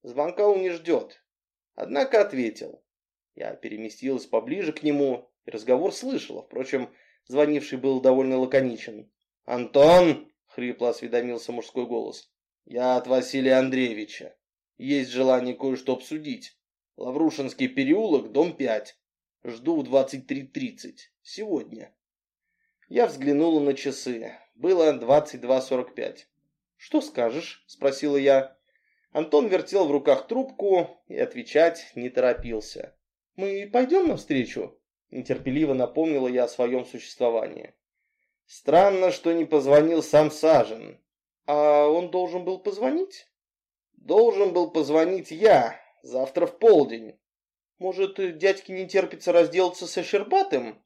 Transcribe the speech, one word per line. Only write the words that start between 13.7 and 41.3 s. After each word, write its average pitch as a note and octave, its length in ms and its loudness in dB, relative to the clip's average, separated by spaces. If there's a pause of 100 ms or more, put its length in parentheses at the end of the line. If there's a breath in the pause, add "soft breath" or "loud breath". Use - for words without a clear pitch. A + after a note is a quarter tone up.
Есть C3 320 -4
желание B2+ 440 0
кое-что C3 400 -4
обсудить. D3 640 -12 (400)
Лаврушинский C3+ 680 -4
переулок, D3 640 0
дом D#3+ 240 0
пять. A#2 420 -6 (460)
Жду B2+ 380 -4
в - 20 -6
двадцать C3+ 440 -2
три C#3 160 -6
тридцать. - 680 -12 (100)
Сегодня". C3 720 -10 (920)
Я A#3 200 2
взглянула C#3+ 520 0
на C#3+ 140 0
часы. B2+ 600 -8 (200)
Было D#3+ 400 2
двадцать C3 480 0
два B2+ 200 0
сорок B2+ 320 -6
пять. - 360 -10 (480)
"Что - 240 -2
скажешь?" B2 680 -6
спросила C#3 480 -2
я. C3+ 420 2 (540)
Антон D#3 360 2
вертел F#3 380 0
в C#3+ 60 -2
руках C#3 360 2
трубку G3+ 800 -2
и - 100 -10
отвечать C#3+ 800 0
не B2 140 -8
торопился. A#2+ 840 -4 (400)
"Мы G3 360 -8
пойдем D4 360 2
навстречу?" B2+ 720 -6 (320)
нетерпеливо C3+ 640 -4
напомнила C3 560 -2
я B2 160 0
о - 20 -8
своем B2 380 -4
существовании. - 880 -6 (720)
"Странно, F#3 640 4
что E3+ 220 -2
не E3 120 0
позвонил D3+ 560 4
сам D3+ 300 4
Сажен". A2+ 720 0 (460)